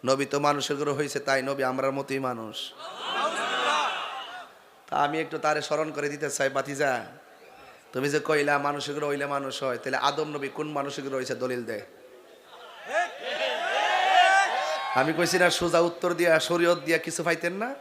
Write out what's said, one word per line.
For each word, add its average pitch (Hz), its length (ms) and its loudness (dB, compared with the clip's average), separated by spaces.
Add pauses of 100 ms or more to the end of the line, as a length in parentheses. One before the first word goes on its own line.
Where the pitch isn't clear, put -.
নবী 135 180 4
তো 139 160 0
মানুষের 147 360 2
ঘরে 147 140 -2
হইছে, 139 300 -2
তাই 135 220 2
নবী 139 200 -2
আমরার 131 300 0
মতোই 135 260 -4
মানুষ। 117 540 -6 (2250)
তা - 60 -2
আমি 147 240 2
একটু 156 180 -6
তারে 151 240 0
স্মরণ 156 280 -2
করে 143 180 -4
দিতে 147 220 -4
চাই, 135 180 0
"বাতিজা, 135 560 0 (880)
তুমি 131 160 0
যে 147 160 2
কইলা 147 340 2
মানুষের 143 360 -2
ঘরে 147 120 -4
হইলে 143 200 -2
মানুষ 139 360 -4
হয়, 131 140 -2
তাহলে 131 200 -4
আদম 147 320 0
নবী 139 200 -6
কোন 151 200 -6
মানুষের 139 360 -6
ঘরে 135 120 -4
হইছে, 131 180 -4
দলিল 123 300 -4
দে।" 110 160 -6 (3250)
আমি 139 180 4
কইছি 170 260 2
না, 175 120 8
সোজা 170 300 2
উত্তর 175 340 2
দিয়া, 165 260 6
শরীয়ত 170 380 4
দিয়া 156 200 2
কিছু 160 240 -4
পাইতেন 170 300 0
না? 226 280 -4